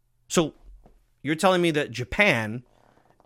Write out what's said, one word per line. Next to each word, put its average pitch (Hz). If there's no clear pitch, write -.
So -
you're 143
telling 185
me 170
that 147
Japan 120